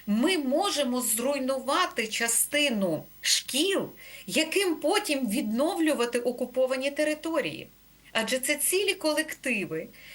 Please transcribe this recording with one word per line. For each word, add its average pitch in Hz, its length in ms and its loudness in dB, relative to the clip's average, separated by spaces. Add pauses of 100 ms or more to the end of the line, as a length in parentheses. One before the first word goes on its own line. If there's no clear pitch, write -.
ми 262 320 4
можемо 285 600 0
зруйнувати 262 1080 0
частину 220 1000 0 (160)
шкіл, 320 680 0 (380)
яким 311 480 0
потім 294 540 0
відновлювати 247 880 0
окуповані 254 720 0
території. 302 760 -2 (440)
Адже 226 260 0
це 285 180 0
цілі 370 380 0
колективи, 240 920 -2 (280)